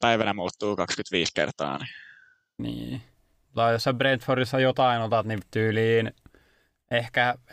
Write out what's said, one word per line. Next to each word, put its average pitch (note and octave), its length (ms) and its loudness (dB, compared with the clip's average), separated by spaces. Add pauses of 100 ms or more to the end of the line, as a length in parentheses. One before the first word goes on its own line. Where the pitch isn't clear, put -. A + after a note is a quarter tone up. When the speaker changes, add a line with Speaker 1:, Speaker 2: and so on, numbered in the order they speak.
Speaker 1:
päivänä A2 340 2
muuttuu G2+ 420 -4
kaksikymmentäviisi F2+ 580 -2
kertaa, C#2+ 440 -4
niin - 100 -10 (720)
Speaker 2:
Niin. A#2 440 -8 (520)
Tai A#2 180 2
jos A2+ 120 -2
sä C3+ 100 0
Brentfordissa C3 680 0
jotain B2+ 420 2
otat, A2 240 0
niin A2 140 -4 (100)
tyyliin A2 640 2 (800)
ehkä A#2+ 440 0 (180)